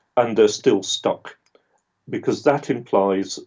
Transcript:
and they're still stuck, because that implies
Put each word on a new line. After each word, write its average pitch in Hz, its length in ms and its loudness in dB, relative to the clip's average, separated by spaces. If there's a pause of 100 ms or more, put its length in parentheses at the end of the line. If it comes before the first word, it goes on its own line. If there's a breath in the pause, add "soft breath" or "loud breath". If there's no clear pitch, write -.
(160)
and 117 200 2
they're 110 120 6
still 104 340 0
stuck, - 520 -6 (760)
because 110 320 -4
that 139 260 0
implies 98 800 -2